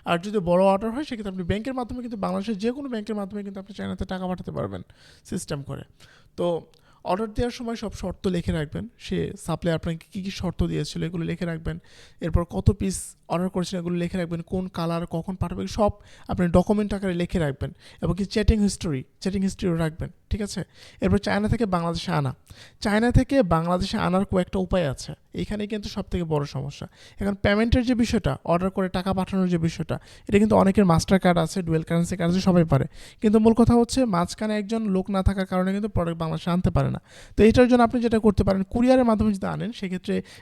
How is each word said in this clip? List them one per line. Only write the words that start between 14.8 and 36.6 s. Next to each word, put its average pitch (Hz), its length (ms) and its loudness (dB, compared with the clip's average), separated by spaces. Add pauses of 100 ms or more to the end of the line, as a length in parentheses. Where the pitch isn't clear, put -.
কখন 170 280 -6
পাঠাবেন 185 320 -6
সব 208 240 2 (380)
আপনি 175 200 2
ডকুমেন্ট 208 460 2
আকারে 190 200 -2
লিখে 175 240 -2
রাখবেন। 143 360 -2 (280)
এবং 170 120 0
কি 196 100 -2
চ্যাটিং 214 380 2
হিস্ট্রি, 170 420 -2 (160)
চ্যাটিং 190 220 -2
হিস্ট্রিও 185 340 -2
রাখবেন, 160 360 -4 (180)
ঠিক 208 120 -2
আছে? 196 220 -6 (360)
এরপর 196 180 4
চায়না 202 300 0
থেকে 233 180 0
বাংলাদেশে 170 460 -2
আনা, 143 240 -2 (440)
চায়না 220 300 2
থেকে 262 320 4
বাংলাদেশে 175 540 0
আনার 180 280 0
কয়েকটা 196 340 -2
উপায় 180 320 0
আছে, - 240 -10 (200)
এইখানে 208 320 -6
কিন্তু 214 220 -8
সব 196 140 -8
থেকে 180 220 -4
বড় 151 200 -2
সমস্যা। 139 420 -10 (340)
এখন 202 140 -2
পেমেন্টের 220 520 2
যে 254 80 2
বিষয়টা, 214 500 0
অর্ডার 175 260 0
করে 190 180 -2
টাকা 190 260 -4
পাঠানোর 190 340 0
যে 170 100 0
বিষয়টা, 165 400 -4 (300)
এটা 202 100 6
কিন্তু 214 180 6
অনেকের 190 280 6
মাস্টার 170 340 6
কার্ড 175 200 4
আছে, 165 240 -2
ডুয়েল 160 200 0
কারেন্সি 170 340 0
কার্ড 170 160 0
আছে, 185 80 2
সবাই 180 240 6
পারে। 139 220 2 (340)
কিন্তু 220 180 6
মূল 226 160 6
কথা 233 200 6
হচ্ছে 240 300 4
মাঝখানে 214 540 -2
একজন 220 300 -4
লোক 185 220 0
না 190 120 0
থাকার 190 240 0
কারণে 185 260 0
কিন্তু 208 160 -4
প্রোডাক্ট 170 320 -2
বাংলাদেশে 160 300 -4
আনতে 180 200 2